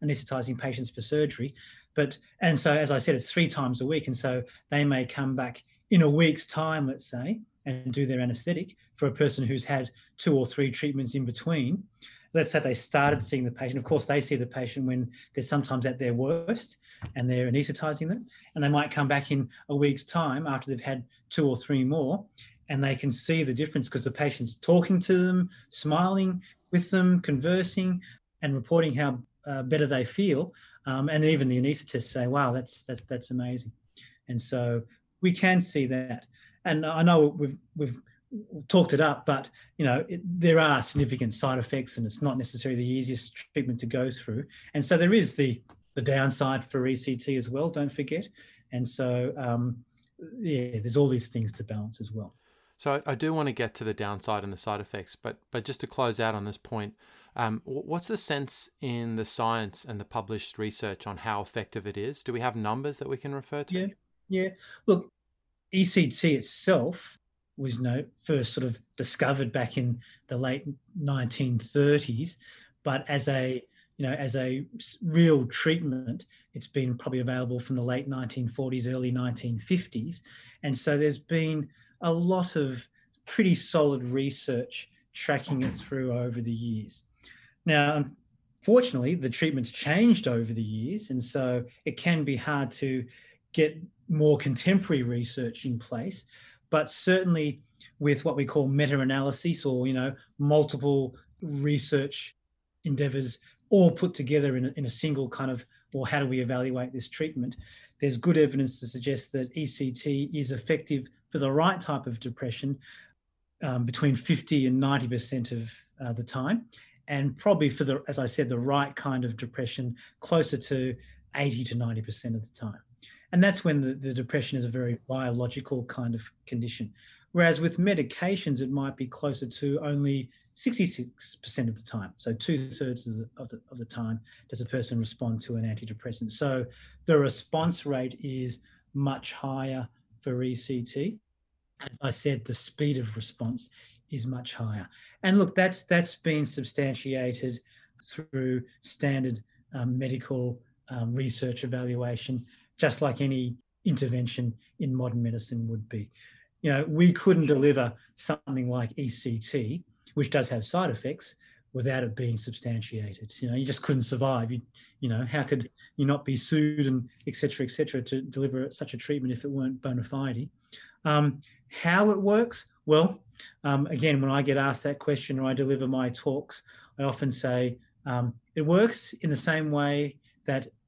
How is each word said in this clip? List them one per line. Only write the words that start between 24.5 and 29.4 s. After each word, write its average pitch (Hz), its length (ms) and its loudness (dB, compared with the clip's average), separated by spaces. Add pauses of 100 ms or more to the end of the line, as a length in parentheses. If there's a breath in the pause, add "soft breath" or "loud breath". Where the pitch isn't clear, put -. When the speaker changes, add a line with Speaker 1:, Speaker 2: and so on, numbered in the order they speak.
Speaker 1:
talking 180 440 6
to 185 160 4
them, 180 320 4 (220 loud breath)
smiling 185 720 2 (300 loud breath)
with 175 180 2
them, 180 300 6
conversing, 180 840 0 (400 loud breath)
and 139 120 0
reporting 156 400 4
how, 131 280 0 (240)